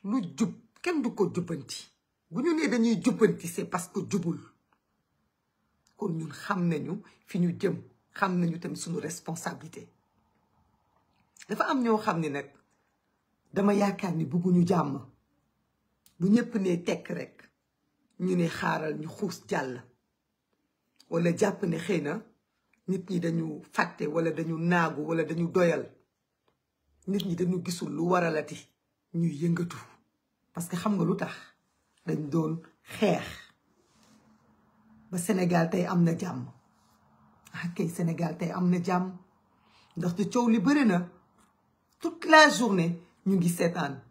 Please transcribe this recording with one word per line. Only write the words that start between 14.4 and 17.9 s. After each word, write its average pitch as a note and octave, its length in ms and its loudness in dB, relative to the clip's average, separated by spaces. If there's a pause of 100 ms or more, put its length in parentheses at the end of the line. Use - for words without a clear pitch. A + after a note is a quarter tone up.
jàmm. C#3+ 400 0 (1120)
Bu F3 100 0
ñépp A#3 280 4
nee F3+ 260 0
tekk - 260 -4
rek, - 420 -10 (680)